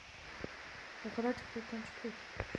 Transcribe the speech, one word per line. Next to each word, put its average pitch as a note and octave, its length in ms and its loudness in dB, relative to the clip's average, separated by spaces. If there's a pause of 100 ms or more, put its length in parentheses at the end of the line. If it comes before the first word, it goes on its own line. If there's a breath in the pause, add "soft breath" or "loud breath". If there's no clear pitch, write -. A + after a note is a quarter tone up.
(1120)
O - 40 -4
kadar A#3+ 180 8
çok - 240 -2
reklam A3+ 240 0
çıkıyor - 320 -2
ki. - 60 -6 (400)